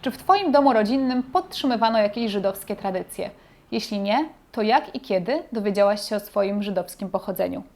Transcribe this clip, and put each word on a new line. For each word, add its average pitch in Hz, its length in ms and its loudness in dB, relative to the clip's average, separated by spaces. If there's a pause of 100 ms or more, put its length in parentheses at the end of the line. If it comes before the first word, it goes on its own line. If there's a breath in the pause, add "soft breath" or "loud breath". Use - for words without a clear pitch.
czy 254 100 -4
w - 60 -10
Twoim 392 340 2
domu 277 220 6
rodzinnym 254 500 2
podtrzymywano 233 760 0
jakieś 214 320 0
żydowskie 196 440 -4
tradycje? 190 540 -6 (420 soft breath)
Jeśli 214 280 -4
nie, 220 300 0 (220)
to 233 100 -4
jak 214 340 2
i - 40 -6
kiedy 214 520 -2
dowiedziałaś 202 580 0
się 214 60 -2
o 208 40 -2
swoim 202 440 -2
żydowskim 185 460 -6
pochodzeniu? 185 540 -4 (120)